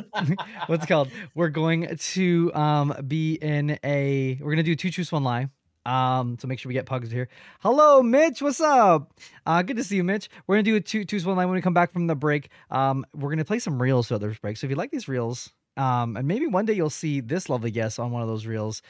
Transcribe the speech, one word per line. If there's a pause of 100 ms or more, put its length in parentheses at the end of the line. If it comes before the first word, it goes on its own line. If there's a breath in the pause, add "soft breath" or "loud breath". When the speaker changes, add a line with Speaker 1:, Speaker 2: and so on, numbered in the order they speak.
Speaker 1:
<laughs>
Speaker 2:
friend. (140)
<laughs>
Speaker 1:
what's
it
called? (240 loud breath)
We're
going
to,
um, (120)
be
in
a,
we're
gonna
do
two
truths,
one
lie. (380)
Um,
so
make
sure
we
get
Pugs
here. (320 loud breath)
Hello,
Mitch.
What's
up? (340 loud breath)
Uh,
good
to
see
you,
Mitch. (180 loud breath)
We're
gonna
do
a
two,
truths,
one
lie
when
we
come
back
from
the
break. (220 soft breath)
Um, (100)
we're
gonna
play
some
reels
throughout
this
break.
So
if
you
like
these
reels, (280)
um,
and
maybe
one
day
you'll
see
this
lovely
guest
on
one
of
those
reels.